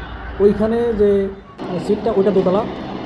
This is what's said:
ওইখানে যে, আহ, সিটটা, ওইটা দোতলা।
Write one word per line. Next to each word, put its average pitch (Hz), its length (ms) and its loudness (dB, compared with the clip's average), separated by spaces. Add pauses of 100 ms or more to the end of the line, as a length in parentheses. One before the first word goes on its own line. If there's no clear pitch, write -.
(400)
ওইখানে 220 540 2
যে, 202 340 2
আহ, - 600 -10
সিটটা, 214 280 0
ওইটা 196 160 4
দোতলা। 190 320 2 (420)